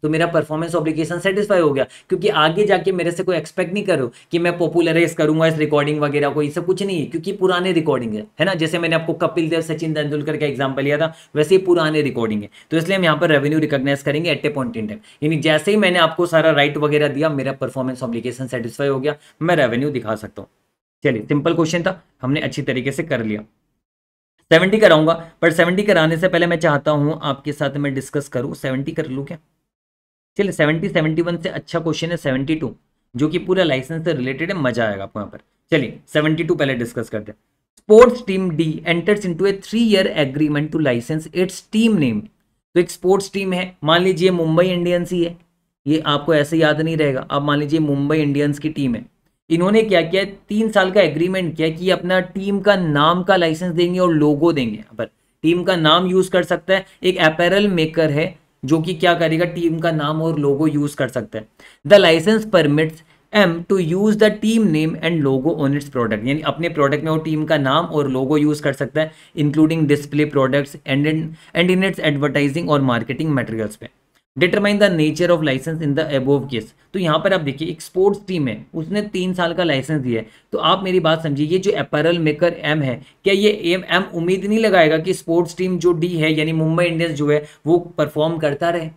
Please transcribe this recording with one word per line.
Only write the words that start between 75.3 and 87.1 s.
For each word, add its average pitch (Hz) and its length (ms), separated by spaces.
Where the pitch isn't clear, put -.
license 156 400
in 143 180
the 151 100
above 135 240
case। 110 220
तो 202 60
यहाँ 165 200
पर 196 140
आप 185 80
देखिए, 139 260
एक 165 140
स्पोर्ट्स 202 460
टीम 165 200
है, 107 180
उसने 160 260
तीन 185 320
साल 175 200
का 175 100
लाइसेंस 147 380
दिया 120 200
है, 110 60
तो - 60
आप 185 260
मेरी 185 160
बात 160 240
समझिए, 147 240
ये 175 100
जो 190 140
अपैरल 156 480
मेकर 165 340
एम 151 280
है, 131 200
क्या 196 100
ये 202 160
एम, 180 400
एम 180 140
उम्मीद 180 320
नहीं 214 140
लगाएगा 175 380
कि 165 160
स्पोर्ट्स 170 440
टीम 185 200
जो 175 140
डी 170 160
है, 160 260
यानी 156 180
मुंबई 160 340
इंडियंस 165 280